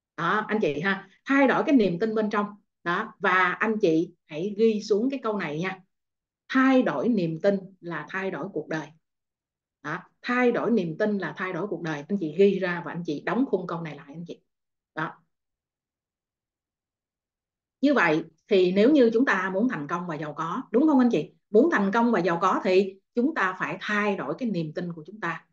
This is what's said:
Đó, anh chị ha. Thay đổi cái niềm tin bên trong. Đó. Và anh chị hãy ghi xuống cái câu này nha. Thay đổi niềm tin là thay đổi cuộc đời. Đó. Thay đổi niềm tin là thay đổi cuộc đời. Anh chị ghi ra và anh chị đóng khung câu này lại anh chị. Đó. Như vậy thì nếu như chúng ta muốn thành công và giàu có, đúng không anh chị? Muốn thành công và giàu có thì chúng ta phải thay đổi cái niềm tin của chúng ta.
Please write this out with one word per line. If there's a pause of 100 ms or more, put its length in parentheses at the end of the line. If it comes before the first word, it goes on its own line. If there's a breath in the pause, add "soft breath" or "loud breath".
(180)
Đó,
anh
chị
ha. (160 loud breath)
Thay
đổi
cái
niềm
tin
bên
trong. (380)
Đó.
Và
anh
chị (140)
hãy
ghi
xuống
cái
câu
này
nha. (680)
Thay
đổi
niềm
tin (220)
là
thay
đổi
cuộc
đời. (960)
Đó. (220)
Thay
đổi
niềm
tin
là
thay
đổi
cuộc
đời.
Anh
chị
ghi
ra
và
anh
chị
đóng
khung
câu
này
lại
anh
chị. (540)
Đó. (2750)
Như
vậy (240)
thì
nếu
như
chúng
ta
muốn
thành
công
và
giàu
có, (100)
đúng
không
anh
chị? (180)
Muốn
thành
công
và
giàu
có
thì (200)
chúng
ta
phải
thay
đổi
cái
niềm
tin
của
chúng
ta.